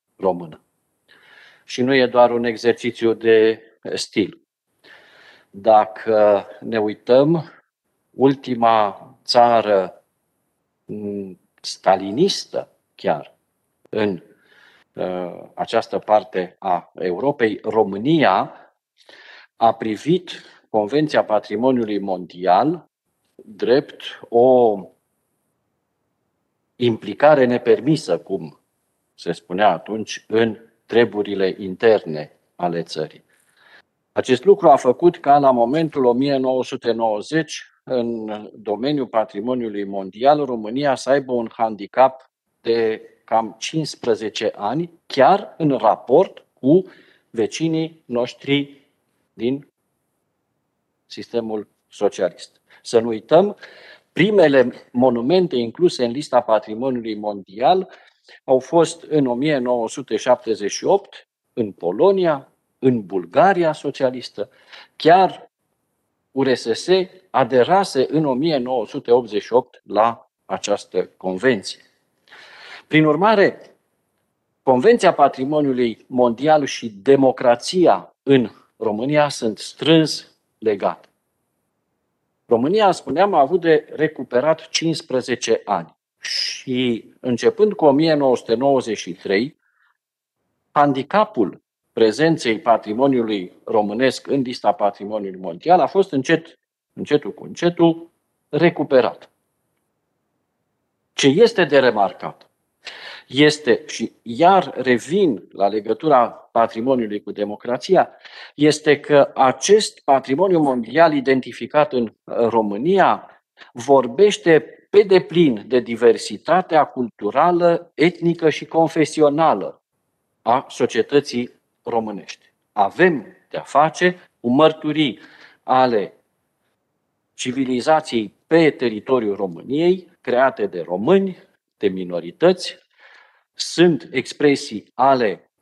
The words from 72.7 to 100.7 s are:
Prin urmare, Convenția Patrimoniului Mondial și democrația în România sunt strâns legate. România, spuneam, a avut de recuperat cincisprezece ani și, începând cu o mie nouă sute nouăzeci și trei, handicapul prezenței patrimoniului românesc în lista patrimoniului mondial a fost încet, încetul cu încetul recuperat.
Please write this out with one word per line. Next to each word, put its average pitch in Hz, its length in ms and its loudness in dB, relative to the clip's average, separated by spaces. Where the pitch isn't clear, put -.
Prin 156 180 4
urmare, 175 560 2
Convenția 165 500 2
Patrimoniului 135 920 -2
Mondial 127 580 0
și 120 240 -10
democrația 127 1300 0
în 127 280 2
România 131 520 -2
sunt 113 300 -6
strâns - 800 -2
legate. 101 500 -4
România, 165 440 2
spuneam, 175 440 -2
a 175 60 4
avut 170 200 2
de 165 320 2
recuperat 151 760 -2
cincisprezece 127 960 -4
ani 90 320 -6
și, - 1000 -6
începând 127 520 0
cu 170 120 -4
o 143 80 6
mie 156 220 2
nouă 135 220 2
sute 117 180 -2
nouăzeci 120 440 0
și - 140 -12
trei, 101 440 -4
handicapul 143 920 0
prezenței 113 680 0
patrimoniului 110 920 0
românesc 110 640 -2
în 139 140 -2
lista 120 320 -2
patrimoniului 101 680 -6
mondial 92 400 0
a 135 60 0
fost 190 260 -2
încet, 156 460 -2
încetul 101 400 -4
cu - 120 -18
încetul 165 640 0
recuperat. 143 800 0